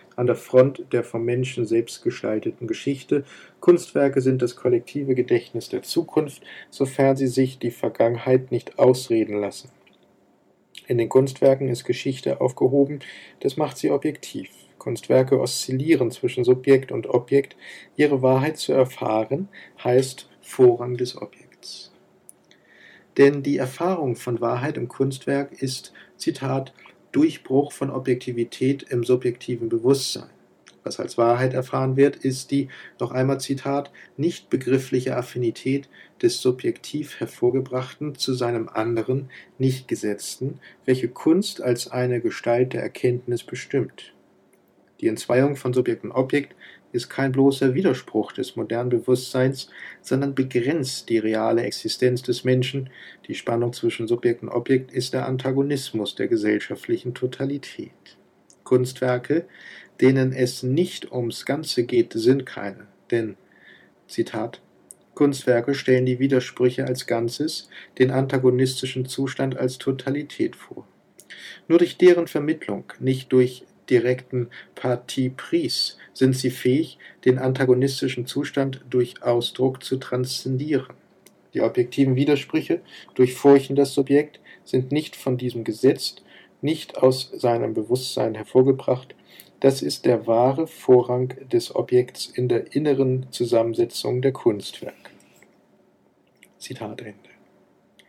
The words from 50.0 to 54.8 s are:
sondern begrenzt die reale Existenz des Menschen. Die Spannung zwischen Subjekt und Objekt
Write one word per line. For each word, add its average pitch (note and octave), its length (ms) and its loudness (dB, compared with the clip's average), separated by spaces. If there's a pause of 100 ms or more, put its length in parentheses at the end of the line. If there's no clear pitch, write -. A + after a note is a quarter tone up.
sondern C3+ 340 -2
begrenzt C3 760 -2
die A2+ 100 2
reale A2 440 0
Existenz B2 600 -2
des - 220 -4
Menschen. B2+ 460 0 (360)
Die - 80 -10
Spannung A#2+ 380 -4
zwischen A#2 340 -4
Subjekt A#2+ 360 0
und A2+ 80 -10
Objekt C3 420 -2